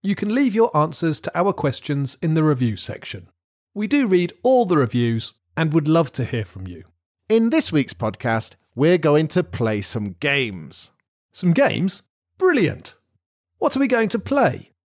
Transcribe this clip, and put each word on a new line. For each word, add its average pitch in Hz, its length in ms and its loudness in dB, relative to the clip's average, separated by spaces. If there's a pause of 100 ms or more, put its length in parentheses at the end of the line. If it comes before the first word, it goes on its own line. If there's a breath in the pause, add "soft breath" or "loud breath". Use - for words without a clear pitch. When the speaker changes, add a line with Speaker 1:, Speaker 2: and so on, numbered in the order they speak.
Speaker 1:
you 202 100 0
can 208 220 -2
leave 262 180 2
your 226 220 2
answers 156 460 0
to - 120 -8
our 185 200 0
questions 139 680 -4
in 160 120 0
the 160 100 2
review 127 320 0
section. - 540 -12 (440)
We 208 140 -4
do 277 180 2
read 180 280 2 (100)
all 247 220 4
the 180 100 0
reviews 120 560 0 (240)
and 160 160 0
would 151 160 2
love 160 260 2
to 120 120 -4
hear 110 180 -4
from 92 240 -12
you. 85 160 -14 (460)
Speaker 2:
In 226 220 4
this 320 200 2
week's 147 220 0
podcast, 113 640 -4 (200)
we're 165 220 4
going 156 320 2
to 185 120 0
play 110 400 -2
some 101 380 -6
games. 113 720 -6 (400)
Speaker 1:
Some 175 220 0
games? 190 480 0 (360)
Brilliant! 285 580 0 (640)
What - 180 0
are - 20 -2
we 277 80 2
going 226 220 2
to 220 100 -2
play? 214 520 -2 (120)